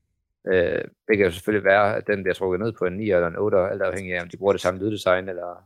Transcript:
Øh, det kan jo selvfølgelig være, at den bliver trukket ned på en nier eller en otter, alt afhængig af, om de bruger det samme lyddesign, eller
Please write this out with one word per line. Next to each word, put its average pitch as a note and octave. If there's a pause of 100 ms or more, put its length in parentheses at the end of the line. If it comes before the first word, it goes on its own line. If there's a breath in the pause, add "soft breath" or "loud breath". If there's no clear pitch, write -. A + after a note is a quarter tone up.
(460)
Øh, F#2 (240)
det A2
kan G2
jo F2
selvfølgelig G2
være, G2
at F#2+
den G2+
bliver F2+
trukket F#2
ned A2+
på -
en F2+
nier G#2
eller E2+
en E2+
otter, G2+
alt G2
afhængig F#2
af, F2
om E2+
de F2
bruger F#2+
det F2+
samme F#2
lyddesign, F#2+
eller F2 (160)